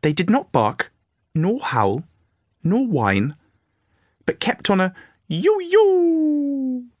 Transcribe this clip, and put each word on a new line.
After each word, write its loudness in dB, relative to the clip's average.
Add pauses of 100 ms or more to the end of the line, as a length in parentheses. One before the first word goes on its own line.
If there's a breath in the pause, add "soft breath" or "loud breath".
They 0
did -2
not 0
bark, 0 (420)
nor -2
howl, -2 (580)
nor 0
whine, 0 (920)
but -4
kept -4
on 2
a -2 (320 loud breath)
"Yoo-yoo! 0 (160)